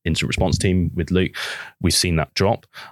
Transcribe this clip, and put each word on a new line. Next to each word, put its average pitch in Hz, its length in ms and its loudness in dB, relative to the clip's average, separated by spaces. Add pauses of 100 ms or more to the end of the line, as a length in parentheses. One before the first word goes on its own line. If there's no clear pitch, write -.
incident - 220 0
response 90 300 0
team 90 360 2
with 87 180 -4
Luke, 90 200 2 (500)
we've 85 120 2
seen 87 240 0
that 76 180 -2
drop. - 320 0 (240)